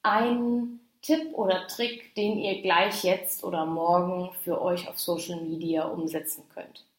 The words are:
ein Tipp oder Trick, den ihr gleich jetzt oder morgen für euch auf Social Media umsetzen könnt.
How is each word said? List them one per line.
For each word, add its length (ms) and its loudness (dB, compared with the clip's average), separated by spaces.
ein 720 2
Tipp 300 2
oder 340 0
Trick, 480 -6
den 240 0
ihr 240 -2
gleich 400 4
jetzt 400 0
oder 240 -2
morgen 640 2
für 180 -2
euch 260 -2
auf 120 -10
Social 400 -4
Media 460 -2
umsetzen 580 -6
könnt. 300 -16